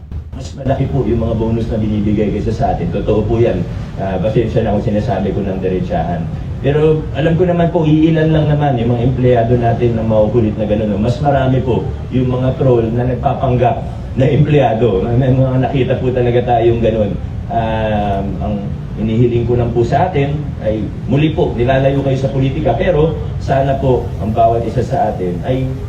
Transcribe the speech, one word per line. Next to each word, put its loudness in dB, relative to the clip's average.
mas -12
malaki -2
po 0
yung 0
mga -2
bonus 0
na -2
binibigay 0
kaysa -2
sa 0
atin. -4
Totoo 0
po 2
yan. 0
Ah, -4
pasensya 0
na 0
kung -2
sinasabi -2
ko -2
ng -4
diretsahan. -2
Pero 2
alam 2
ko 2
naman 2
po, 2
iilan 4
lang 2
naman 2
yung 0
mga 0
empleyado 2
natin 0
na -2
makukulit 2
na -2
gano'n, 0
no? -2
Mas 0
marami 2
po 0
yung 2
mga 0
troll 2
na 0
nagpapanggap 0
na 4
empleyado. 4
May, 0
may 2
mga 2
nakita 0
po -2
talaga 2
tayong 2
gano'n. 2
Ah, -2
ang -2
hinihiling 2
ko 2
lang 0
po 0
sa 2
atin 0
ay -2
muli 2
po, 0
nilalayo 2
kayo 0
sa -2
politika, 0
pero 2
sana 0
po 2
ang -2
bawat 2
isa -2
sa -2
atin -4
ay -2